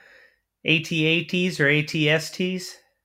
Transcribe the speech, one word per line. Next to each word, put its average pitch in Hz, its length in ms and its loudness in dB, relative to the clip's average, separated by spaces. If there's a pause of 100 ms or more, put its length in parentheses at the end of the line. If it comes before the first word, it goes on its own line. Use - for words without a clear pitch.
(680)
A 160 140 4
T 160 260 -2
A 165 180 2
Ts 180 340 -2
or 147 100 4
A 151 140 2
T 151 260 0
S 151 220 0
Ts? 185 460 -6 (280)